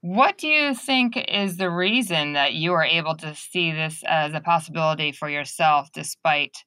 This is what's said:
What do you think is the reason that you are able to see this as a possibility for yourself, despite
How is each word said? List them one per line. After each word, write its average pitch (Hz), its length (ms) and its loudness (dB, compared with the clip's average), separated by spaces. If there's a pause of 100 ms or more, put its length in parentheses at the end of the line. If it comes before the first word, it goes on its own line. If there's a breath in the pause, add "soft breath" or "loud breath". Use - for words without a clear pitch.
What 240 380 2
do 311 100 -6
you 294 260 2
think 247 420 0
is 196 400 -2
the 185 140 -2
reason 180 640 0
that 143 220 2
you 160 180 0
are 160 120 4
able 160 320 0
to 156 180 -10
see 170 380 -2
this 156 340 -4
as 151 260 2
a 156 80 -4
possibility 160 720 0
for 151 160 -8
yourself, 147 640 2
despite 151 640 -2 (100)